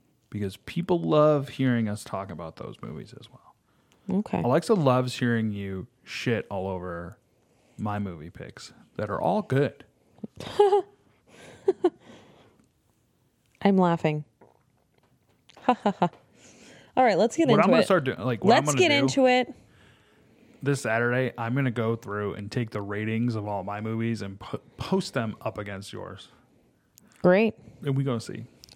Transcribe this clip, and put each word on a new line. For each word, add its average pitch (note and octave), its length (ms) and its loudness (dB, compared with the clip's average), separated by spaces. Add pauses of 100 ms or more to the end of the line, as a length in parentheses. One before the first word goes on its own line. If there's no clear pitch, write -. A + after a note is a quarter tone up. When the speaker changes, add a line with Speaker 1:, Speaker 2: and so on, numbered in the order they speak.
(300)
Speaker 1:
Because G2+ 280 -6
people E3+ 440 -4
love D3+ 480 2
hearing A#2+ 400 0
us G#2+ 140 -6
talk G2 280 -8
about E2 260 -12
those - 240 -14
movies B1+ 380 -14
as - 120 -20
well. - 880 -10
Speaker 2:
Okay. F#3+ 240 -4
Speaker 1:
Alexa E3 320 2
loves B2+ 420 2
hearing A2+ 340 0
you G2 360 -8 (160)
shit - 460 -4
all F#2+ 180 -6
over F2+ 500 -8 (600)
my G#2 220 -4
movie E2+ 300 -8
picks - 420 -18 (240)
that G2+ 140 -4
are - 100 -4
all G3 220 0
good. C#3 420 -2 (560)
Speaker 2:
<laughs> G4+ 440 2 (2750)
I'm G3 160 4
laughing. E3 460 2 (1400)
<laughs> - 0 -
All - 1400 -2
right, G3 120 4
let's G#3+ 200 4
get D#4+ 100 4
Speaker 1:
What B3+ 80 6
Speaker 2:
into D#3 100 6
Speaker 1:
I'm G3 40 6
gonna - 120 6
Speaker 2:
it. - 40 2
Speaker 1:
start F3+ 200 4
doing, A#2 140 -2
like, A#2 240 -2
what G3 140 6
I'm D3 80 2
Speaker 2:
Let's D3+ 100 2
Speaker 1:
gonna - 40 4
Speaker 2:
get E4+ 100 6
Speaker 1:
do C#4+ 60 4
Speaker 2:
into C4+ 320 4
it. B3 260 2 (1120)
Speaker 1:
this C3+ 180 0
Saturday, A#2+ 560 0
I'm A#2 180 -4
gonna C3+ 160 0
go A2+ 240 -2
through G#2 380 -6
and G2+ 180 -10
take A#2 200 -4
the G#2 100 -6
ratings A2 540 -2
of G#2 120 -6
all G2+ 160 -4
my G2+ 180 -8
movies A2+ 400 -4
and G2 180 -10
po-, - 200 -10 (180)
post - 360 -4
them A2+ 280 -4
up G#2+ 160 -8
against G2+ 360 -10
yours. F#2+ 360 -14 (920)
Speaker 2:
Great. G3+ 320 4 (300)
Speaker 1:
And C3+ 120 0
we C3+ 80 0
gonna B2 160 -2
see. - 260 -10 (300)